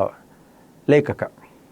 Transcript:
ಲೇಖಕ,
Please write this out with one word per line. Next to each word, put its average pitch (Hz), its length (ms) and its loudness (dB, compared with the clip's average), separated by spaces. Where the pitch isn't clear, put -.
ಲೇಖಕ, 143 420 0